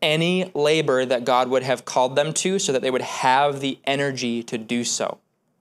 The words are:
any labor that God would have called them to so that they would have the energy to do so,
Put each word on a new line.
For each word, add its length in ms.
any 500
labor 500
that 220
God 240
would 140
have 220
called 300
them 180
to 260
so 120
that 120
they 80
would 100
have 600
the 240
energy 580
to 160
do 240
so, 340